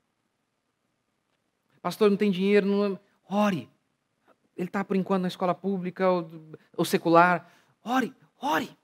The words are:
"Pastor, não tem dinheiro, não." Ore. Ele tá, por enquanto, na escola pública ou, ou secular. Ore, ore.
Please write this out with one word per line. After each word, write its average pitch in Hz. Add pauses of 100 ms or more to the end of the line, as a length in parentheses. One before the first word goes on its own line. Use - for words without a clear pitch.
(1800)
"Pastor, 202
não 202
tem 208
dinheiro, 196
não." 202 (300)
Ore. 196 (840)
Ele 185
tá, 196
por 190
enquanto, 190
na 180
escola 180
pública 185
ou, 175 (460)
ou 175
secular. 170 (320)
Ore, 233 (260)
ore. 294 (140)